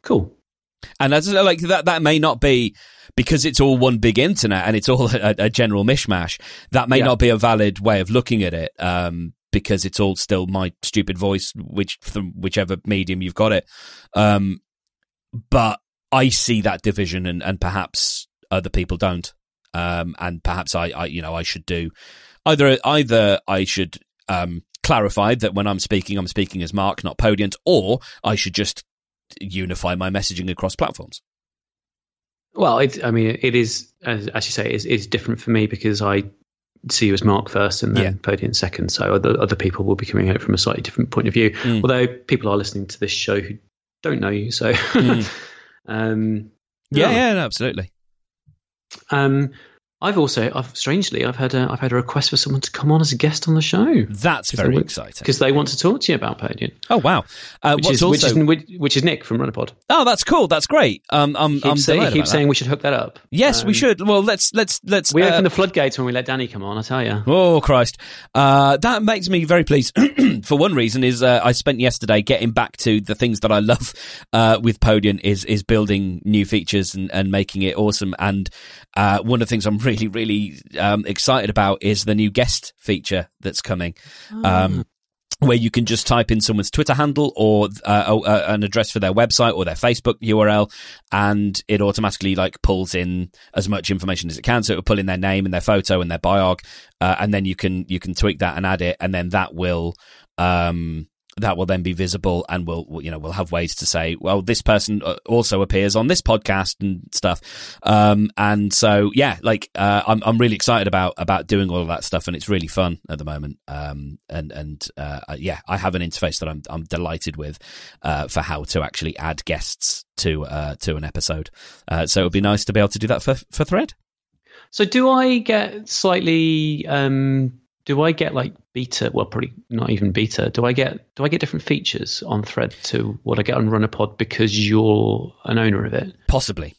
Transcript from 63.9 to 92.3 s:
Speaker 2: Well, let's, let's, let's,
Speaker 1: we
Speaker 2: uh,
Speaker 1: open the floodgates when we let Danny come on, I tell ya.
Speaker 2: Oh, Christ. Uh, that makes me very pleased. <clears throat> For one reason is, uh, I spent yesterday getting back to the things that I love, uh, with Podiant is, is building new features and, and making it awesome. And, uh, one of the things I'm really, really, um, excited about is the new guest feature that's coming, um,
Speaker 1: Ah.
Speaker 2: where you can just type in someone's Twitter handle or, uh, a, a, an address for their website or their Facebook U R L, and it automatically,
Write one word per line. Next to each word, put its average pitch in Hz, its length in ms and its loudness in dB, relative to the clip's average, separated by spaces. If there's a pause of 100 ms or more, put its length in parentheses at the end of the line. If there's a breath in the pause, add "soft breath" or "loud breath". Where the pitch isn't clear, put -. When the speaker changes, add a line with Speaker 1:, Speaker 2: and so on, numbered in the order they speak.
Speaker 2:
Well, 202 240 4
let's, 208 280 0
let's, 208 300 0
let's, 185 320 0
Speaker 1:
we 170 80 6
Speaker 2:
uh, 196 120 6
Speaker 1:
open 190 100 4
the 175 60 4
floodgates 170 480 0
when 127 80 -2
we 123 40 -2
let 123 160 -2
Danny 127 220 -4
come 101 160 -10
on, 101 140 -6
I 113 40 -4
tell 131 220 -2
ya. 107 200 -2
Speaker 2:
Oh, 170 360 4
Christ. 123 380 2 (360 loud breath)
Uh, 139 440 6
that 226 260 0
makes 202 240 0
me 175 160 2
very 170 180 4
pleased. - 340 2 (240)
<clears throat> 160 240 2
For 147 140 2
one 180 160 4
reason 120 300 2
is, 123 180 2
uh, 123 220 6
I 123 80 4
spent 131 260 0
yesterday 110 440 2
getting 117 280 0
back 113 280 -2
to 110 220 2
the 104 140 -6
things 117 260 0
that 107 120 2
I 104 80 4
love, 113 340 2 (380 loud breath)
uh, 113 280 6
with 117 200 2
Podiant 104 420 4
is, 98 220 0
is 101 180 -2
building 98 640 0
new 104 200 4
features 95 520 -2
and, 95 160 -6
and 95 180 -2
making 98 320 -2
it 95 160 -2
awesome. 101 400 0
And, 98 320 -2 (460 loud breath)
uh, 101 240 2
one 113 200 0
of 113 80 -2
the - 20 -10
things 110 140 -2
I'm 104 140 0
really, 113 300 0
really, 104 520 -4 (180)
um, 104 280 0
excited 104 420 0
about 98 340 0
is 101 220 0
the 107 100 0
new 107 160 2
guest - 460 -2
feature 92 540 -4 (100)
that's - 220 -6
coming, 87 320 -4 (360 loud breath)
um, 220 140 -6
Speaker 1:
Ah. 92 380 2 (560)
Speaker 2:
where 123 180 4
you 113 140 2
can 120 160 0
just 110 200 -2
type 120 240 2
in 110 120 2
someone's 104 280 0
Twitter 147 220 0
handle 147 420 0
or, 104 360 4 (160)
uh, 104 220 2
a, 110 80 4 (140)
a, 98 220 2
an 104 120 0
address 104 260 0
for 107 100 -2
their 95 140 0
website 117 400 2
or 92 100 -2
their 82 100 -4
Facebook 120 460 0
U 107 200 2
R 107 80 6
L, 104 220 2 (400 loud breath)
and 101 580 0
it 104 120 2
automatically, 101 540 0